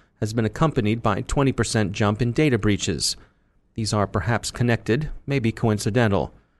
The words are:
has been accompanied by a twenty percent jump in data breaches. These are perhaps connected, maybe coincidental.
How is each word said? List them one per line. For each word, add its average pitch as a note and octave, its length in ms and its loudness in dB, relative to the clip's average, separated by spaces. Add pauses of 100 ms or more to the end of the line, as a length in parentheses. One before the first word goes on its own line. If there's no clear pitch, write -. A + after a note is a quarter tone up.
(200)
has A2 140 -4
been A#2 100 0
accompanied A2+ 580 0
by G#2 160 0
a A2 40 -4
twenty C3+ 320 0
percent A2 400 0
jump G#2+ 280 0
in A#2+ 120 0
data B2+ 240 2
breaches. G2+ 580 -2 (600)
These A2 180 -4
are G2+ 140 2
perhaps G#2 440 -2
connected, A#2+ 580 0 (160)
maybe B2+ 260 0
coincidental. G#2+ 840 0 (260)